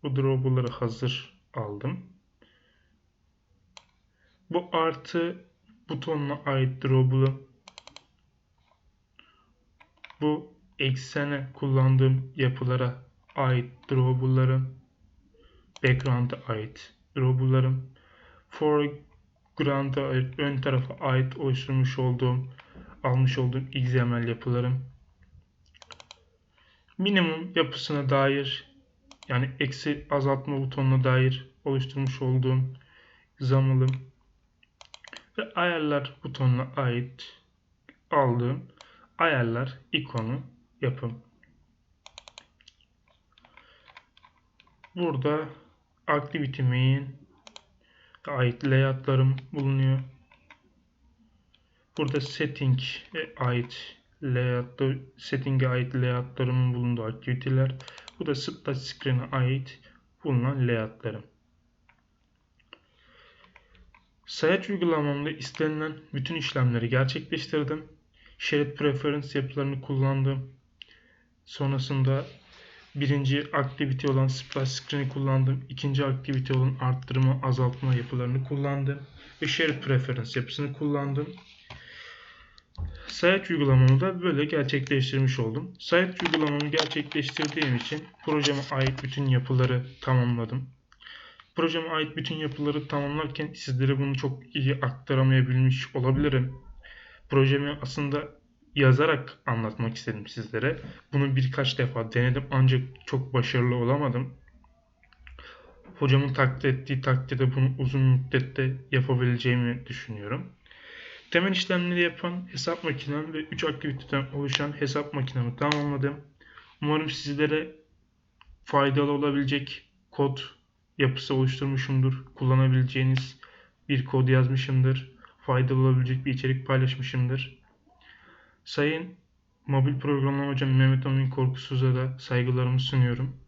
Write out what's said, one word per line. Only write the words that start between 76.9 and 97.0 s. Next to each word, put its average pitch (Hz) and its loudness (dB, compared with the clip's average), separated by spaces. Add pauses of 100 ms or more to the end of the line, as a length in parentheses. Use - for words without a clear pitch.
azaltma 127 0
yapılarını 123 -2
kullandım. 139 -2 (400)
Ve 156 -2
shared 147 0
preference 127 -2
yapısını 139 -6
kullandım. 143 -2 (1800)
Sayaç 190 0
uygulamamı 135 6
da 180 -2
böyle 151 2
gerçekleştirmiş 135 0
oldum. 113 -4
Sayaç 180 0
uygulamamı 151 0
gerçekleştirdiğim 143 -2
için 151 -6 (200)
projeme 147 0 (100)
ait 131 -2
bütün 139 -4
yapıları 127 2 (140)
tamamladım. 123 0 (840)
Projeme 165 0
ait 156 -2
bütün 165 -6
yapıları 147 -4
tamamlarken 147 -4
sizlere 131 0
bunu 139 -2
çok - -6
iyi 135 2
aktaramayabilmiş 131 2
olabilirim. 131 2 (760)